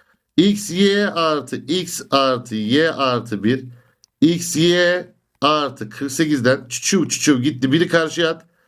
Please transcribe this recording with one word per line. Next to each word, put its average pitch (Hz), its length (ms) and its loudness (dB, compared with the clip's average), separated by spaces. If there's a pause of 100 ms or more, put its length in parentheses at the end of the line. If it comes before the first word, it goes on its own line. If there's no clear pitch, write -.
(360)
X 202 340 2
Y 196 400 2
artı 151 460 -2
X 165 540 -6
artı 131 440 0
Y 131 380 0
artı 120 520 -2
bir. 131 200 0 (560)
X 165 360 2
Y 175 580 2 (260)
artı 143 480 -2
kırk 139 240 -10
sekizden 139 560 0
çuçuv - 400 -2
çuçuv 131 340 0
gitti. 135 300 -2
Biri 170 160 2
karşıya 165 420 0
at. 165 160 -10 (220)